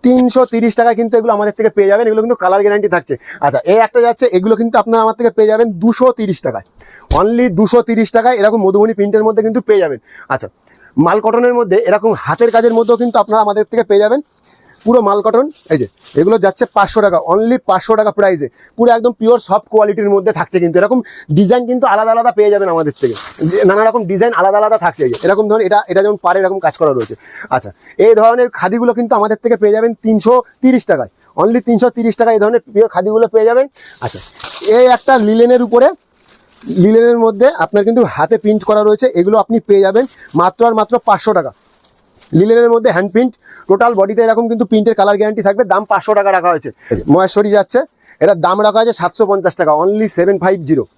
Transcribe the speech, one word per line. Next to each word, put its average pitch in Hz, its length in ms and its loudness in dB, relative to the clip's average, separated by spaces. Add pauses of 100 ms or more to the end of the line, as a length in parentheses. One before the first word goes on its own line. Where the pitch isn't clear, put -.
তিনশো 254 360 2 (120)
তিরিশ 226 260 0
টাকায় 233 200 2
কিন্তু 226 200 -2
এগুলো 226 180 -2
আমাদের 208 200 -2
থেকে 214 200 0
পেয়ে 196 140 2
যাবেন, 226 180 2
এগুলো 220 160 0
কিন্তু 240 180 -2
কালার 190 220 0
গ্যারান্টি 208 300 0
থাকছে। - 180 -6 (320)
আচ্ছা, 139 140 0 (140)
এই 220 120 4
একটা 240 200 -2
যাচ্ছে, 233 200 0 (120)
এগুলো 208 240 0
কিন্তু 233 200 -4
আপনারা 226 240 0
আমার 220 140 -2
থেকে 233 180 0
পেয়ে 214 140 2
যাবেন 226 160 0 (160)
দুশো 233 240 0 (120)
তিরিশ 190 260 -4
টাকায়, 107 200 -8 (540)
only 233 260 0 (140)
দুশো 220 200 2 (100)
তিরিশ 226 280 0
টাকায়, 240 240 2
এরকম 214 240 2
মধুবনী 208 320 2
প্রিন্টের 208 300 0
মধ্যে 220 200 0
কিন্তু 226 200 -2
পেয়ে 202 160 2
যাবেন। 139 160 -4 (340)
আচ্ছা, 131 140 -8 (580)
মাল 208 200 0
কটনের 240 340 0
মধ্যে 196 180 0 (120)
এরকম 208 220 0 (140)
হাতের 226 300 0
কাজের 233 220 2
মধ্যেও 226 240 0
কিন্তু 240 220 -2
আপনারা 220 220 0
আমাদের 208 260 -2
থেকে 226 200 -2
পেয়ে 202 140 2
যাবেন 254 160 0 (640)
পুরো 247 220 2
মাল 202 180 0
কটন। 226 200 0 (280)
এই 151 80 -2
যে 104 60 -4 (320)
এগুলো 202 160 2 (100)
যাচ্ছে 190 180 0 (120)
পাঁচশো 202 300 0
টাকা, 202 120 2 (140)
only 226 260 0 (120)
পাঁচশো 190 300 -2
টাকা 214 180 0
প্রাইসে, 180 300 0 (300)
পুরো 240 200 2
একদম 233 220 0
পিওর 226 180 2 (100)
সফট 220 260 -2
কোয়ালিটির 208 420 0
মধ্যে 196 240 0
থাকছে, 180 240 -6
কিন্তু 170 180 -2
এরকম 247 180 0 (380)
ডিজাইন 220 320 2
কিন্তু 247 240 -2
আলাদা 214 220 0
আলাদা 233 220 0
পেয়ে 208 160 2
যাবেন 196 220 0
আমাদের 156 260 -2
থেকে, 117 140 -2 (340)
যে 185 80 -2 (120)
নানা 208 200 0
রকম 226 120 -2 (100)
ডিজাইন 220 280 0
আলাদা 294 220 2
আলাদা 269 240 0
থাকছে। 160 220 -4
এই 123 40 -2
যে 117 140 -6
এরকম 208 240 0
ধরনের 214 200 0
এটা, 208 100 2 (120)
এটা 190 140 0
যেমন 208 200 -2
পাড়ে 180 160 0
এরকম 190 240 -2
কাজ 151 160 -2
করা 151 160 0
রয়েছে। 113 180 -8 (400)
আচ্ছা, 113 140 -6 (360)
এই 226 160 6
ধরনের 240 260 2 (120)
খাদিগুলো 233 400 -2
কিন্তু 240 200 -2
আমাদের 214 240 0
থেকে 226 180 0
পেয়ে 208 140 2
যাবেন 226 160 0 (140)
তিনশো 220 280 2 (300)
তিরিশ 254 280 2
টাকায়, 131 200 -2 (300)
only 233 260 2
তিনশো 233 200 2 (100)
তিরিশ 226 220 -2
টাকায় 226 180 2
এই 202 60 2
ধরনের 226 180 -2 (120)
পিওর 214 220 2
খাদিগুলো 214 380 0
পেয়ে 220 160 2
যাবেন। 254 160 2 (400)
আচ্ছা, - 140 -8 (580)
এই 254 80 6 (120)
একটা 269 160 0 (140)
লিলেনের 240 400 4
উপরে, 240 200 4 (960)
লিলেনের 233 420 4
মধ্যে 226 220 2 (160)
আপনার 208 240 0
কিন্তু 233 140 2 (140)
হাতে 160 280 0
প্রিন্ট 214 260 0
করা 214 180 2
রয়েছে, 214 200 0 (120)
এগুলো 196 240 0
আপনি 226 140 -2 (100)
পেয়ে 196 180 4
যাবেন 214 200 0 (360)
মাত্র 185 280 -2
আর 226 100 -2
মাত্র 214 140 -2 (160)
পাঁচশো 208 300 0
টাকা। 135 140 -8 (840)
লিলেনের 226 340 4
মধ্যে 220 220 0
হ্যান্ড 185 180 -2
প্রিন্ট, 233 200 0 (360)
টোটাল 233 300 2
বডিতে 202 260 0
এরকম 226 260 0
কিন্তু 226 200 -2
প্রিন্টের 214 280 2
কালার 202 200 2
গ্যারান্টি 214 280 -2
থাকবে, 202 240 0
দাম 196 200 0
পাঁচশো 202 280 -2
টাকা 202 160 0
রাখা 180 180 0
হয়েছে। 147 160 -6 (440)
মহেশ্বরী 190 440 0
যাচ্ছে, 202 220 0 (440)
এটা 196 100 2 (120)
দাম 185 200 0
রাখা 208 140 2
হয়েছে 226 200 0
সাতশো 175 320 -2
পঞ্চাশ 180 280 -2
টাকা, 156 120 0 (120)
only 208 240 -2 (100)
সেভেন 185 260 0
ফাইভ 190 140 0 (120)
জিরো 139 140 0 (140)